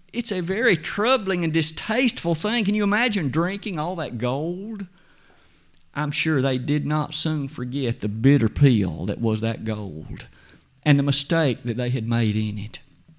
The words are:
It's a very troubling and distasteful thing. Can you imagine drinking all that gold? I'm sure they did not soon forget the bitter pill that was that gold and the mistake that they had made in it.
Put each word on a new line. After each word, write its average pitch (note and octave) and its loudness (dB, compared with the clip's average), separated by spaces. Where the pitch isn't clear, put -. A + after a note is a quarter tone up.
It's A3+ -4
a F#3 -2
very F#3+ 2
troubling G3+ 0
and D#3+ 0
distasteful E3+ 0
thing. G#3+ -2
Can F#3+ 2
you G#3+ 2
imagine G3+ 0
drinking F3+ -2
all F3 -4
that B2 -6
gold? F3 -4
I'm D3 -4
sure D3 0
they C3 2
did C#3+ 0
not D3+ -2
soon D3+ -2
forget B2+ -4
the G#2 -2
bitter A2+ 6
pill G2 4
that G#2 -4
was A2 0
that A2+ -4
gold G#2 -10
and C#3+ 6
the C#3 2
mistake C#3+ 0
that A#2 -4
they B2 -2
had A#2+ -2
made A#2 2
in G#2+ -2
it. G#2+ -10